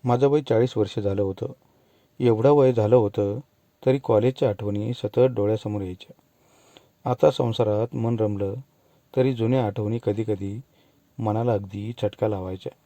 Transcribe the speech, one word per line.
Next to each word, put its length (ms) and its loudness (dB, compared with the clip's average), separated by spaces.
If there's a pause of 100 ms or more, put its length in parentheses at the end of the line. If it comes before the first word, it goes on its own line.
माझं 240 2
वय 140 2
चाळीस 360 0
वर्ष 220 -2
झालं 220 -2
होतं. 240 -4 (720)
एवढं 320 4
वय 220 6
झालं 220 4
होतं, 440 2 (460)
तरी 180 2
कॉलेजच्या 460 2
आठवणी 440 -4
सतत 260 -4
डोळ्यासमोर 640 0
यायच्या. 320 -12 (960)
आता 200 4
संसारात 640 -2
मन 240 -2
रमलं, 340 -2 (600)
तरी 180 2
जुन्या 320 0
आठवणी 380 -4
कधीकधी 580 -4 (580)
मनाला 340 0
अगदी 480 -6
चटका 260 -4
लावायच्या. 440 -6 (140)